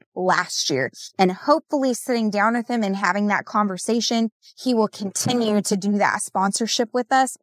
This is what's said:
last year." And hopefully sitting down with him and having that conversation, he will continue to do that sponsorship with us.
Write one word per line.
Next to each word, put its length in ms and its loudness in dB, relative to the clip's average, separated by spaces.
last 560 0
year." 220 0
And 140 4
hopefully 640 0
sitting 340 -2
down 240 2
with 140 -4
him 160 -2
and 120 0
having 320 0
that 180 0
conversation, 840 0
he 200 -2
will 140 2
continue 720 -2
to 140 -2
do 180 0
that 280 0
sponsorship 720 -2
with 180 -2
us. 320 2